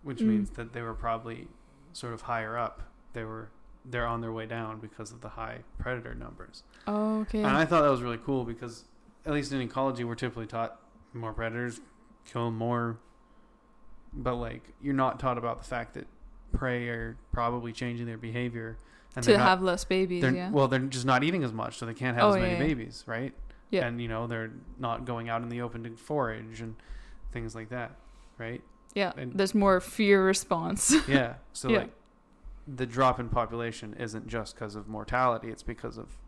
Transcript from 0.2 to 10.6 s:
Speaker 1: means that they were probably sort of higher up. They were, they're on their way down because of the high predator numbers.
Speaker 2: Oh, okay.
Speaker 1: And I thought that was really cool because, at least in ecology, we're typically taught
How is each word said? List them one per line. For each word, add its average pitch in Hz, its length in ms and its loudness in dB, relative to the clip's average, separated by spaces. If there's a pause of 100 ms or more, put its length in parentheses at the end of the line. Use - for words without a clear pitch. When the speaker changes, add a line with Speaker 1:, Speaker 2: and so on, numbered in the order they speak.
Speaker 1:
means 214 240 4
that 117 220 -10
they 120 100 -6
were 113 120 -6
probably 117 540 -4 (440)
sort 120 200 -8
of 110 100 -10
higher 113 340 -4
up. - 260 -4 (300)
They 113 120 -8
were, 110 260 -10 (340)
they're 123 220 -2
on 117 140 -2
their 113 120 -6
way 110 140 -6
down 110 340 -6
because 110 320 -14
of 117 80 -18
the 110 100 -12
high 113 320 -10 (160)
predator 120 360 -4
numbers. - 500 -14 (220)
Speaker 2:
Oh, 214 340 2
okay. 214 220 -2
Speaker 1:
And 139 140 4
I 160 80 6
thought 160 180 6
that 147 80 8
was 123 120 4
really 117 160 -2
cool 131 260 0
because, 117 400 -10 (400)
at 156 80 -2
least 139 200 0
in 135 80 0
ecology, 127 440 0
we're 117 120 -2
typically 117 300 -4
taught 113 340 -4 (320)